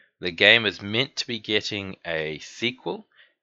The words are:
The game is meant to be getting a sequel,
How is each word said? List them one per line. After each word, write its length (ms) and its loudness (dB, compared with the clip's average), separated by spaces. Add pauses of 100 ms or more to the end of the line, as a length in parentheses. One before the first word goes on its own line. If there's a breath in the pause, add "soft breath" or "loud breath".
(200 soft breath)
The 120 -4
game 340 8
is 160 -2
meant 360 -4
to 100 -6
be 120 -6
getting 560 -4 (100)
a 340 -4
sequel, 680 -8 (360 soft breath)